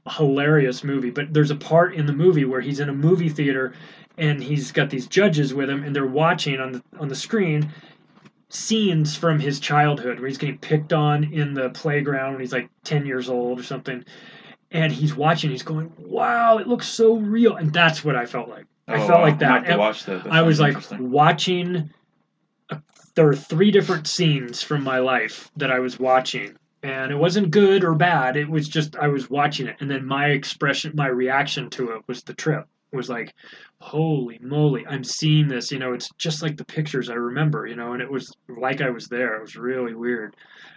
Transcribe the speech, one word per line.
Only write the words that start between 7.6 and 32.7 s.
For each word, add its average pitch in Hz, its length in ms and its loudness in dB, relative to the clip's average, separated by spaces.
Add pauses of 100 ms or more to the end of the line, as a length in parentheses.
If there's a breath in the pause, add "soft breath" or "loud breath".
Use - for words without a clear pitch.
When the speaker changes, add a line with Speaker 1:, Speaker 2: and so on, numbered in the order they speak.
Speaker 1:
scenes 180 680 0
from 156 240 0
his 139 220 -2
childhood 147 580 0
where 127 80 -6
he's 135 100 -8
getting 135 200 -4
picked 151 340 -2
on 151 320 2 (100)
in 147 200 -2
the 131 160 -2
playground 139 640 -4
when 131 80 -8
he's, 127 100 -8
like, 123 180 -6 (140)
ten 147 220 -2
years 127 240 -4
old 123 280 -2
or 123 60 -10
something. 127 400 -10 (680 loud breath)
And 160 220 0
he's 147 240 -2
watching, 156 340 0
he's 127 140 -6
going, 160 340 -8
"Wow, 233 600 2
it 214 100 -4
looks 240 220 -2
so 226 260 6
real." 214 400 2
And 156 160 -2
that's 165 320 4
what 143 140 0
I 120 80 -2
felt 120 240 -8
like. - 160 -18 (200)
I - 100 -4
Speaker 2:
Oh, - 120 0
Speaker 1:
felt 170 120 8
Speaker 2:
wow. - 20 4
Speaker 1:
like 151 180 6
that. 147 100 4
Speaker 2:
I 123 100 6
might - 60 -6
have - 20 -
to - 60 4
Speaker 1:
I, 104 40 2
Speaker 2:
watch 110 260 0
that. 92 220 -6
That 104 80 -6
Speaker 1:
I 165 80 6
was 160 160 6
Speaker 2:
sounds - 20 4
Speaker 1:
like 147 160 6
Speaker 2:
interesting. 123 340 -8
Speaker 1:
watching, 170 800 2 (800)
a, - 120 -12 (340)
there 165 80 6
were 143 100 6
three 175 380 2
different 175 360 2
scenes 135 540 0
from 143 220 -2
my 131 160 0
life 123 560 -2
that 135 160 -2
I 127 80 0
was 127 180 -4
watching. 127 600 0 (260)
And 135 300 -4
it - 20 -4
wasn't 175 340 2
good 196 360 6
or 165 100 2
bad. 165 400 2
It 147 140 -2
was 156 180 -2
just, 151 300 -4
I 147 100 0
was 139 220 -2
watching 143 380 -2
it. - 120 -10
And 139 100 -6
then 131 160 -6
my 139 260 0
expression, 143 640 -2
my 143 120 0
reaction 127 600 -2
to 120 220 -6
it - 140 -10
was - 180 -10
the - 100 -14
trip. - 320 -2 (260)